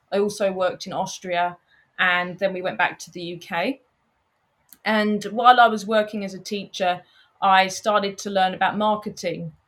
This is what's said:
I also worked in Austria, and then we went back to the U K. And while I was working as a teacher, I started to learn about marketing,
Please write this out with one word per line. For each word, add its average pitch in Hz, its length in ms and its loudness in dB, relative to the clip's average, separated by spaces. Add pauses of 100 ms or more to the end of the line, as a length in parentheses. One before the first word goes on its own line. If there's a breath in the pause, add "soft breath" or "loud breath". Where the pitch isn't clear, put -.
(120)
I 196 80 0
also 202 320 0
worked 185 340 -2
in 185 80 -10
Austria, 175 640 -4 (400 soft breath)
and 180 420 0
then 190 140 -2
we 180 80 -6
went 180 160 -6
back 160 220 0
to - 120 -18
the 175 100 -12
U 175 160 -8
K. 180 440 -4 (1040)
And 214 420 2
while 247 340 6
I 233 80 8
was 214 180 -2
working 214 400 -2
as 185 80 -10
a 190 60 -12
teacher, 185 640 -4 (400 soft breath)
I 190 260 6
started 196 520 0
to 208 100 -8
learn 185 240 2
about 185 240 0
marketing, 196 760 -2 (160)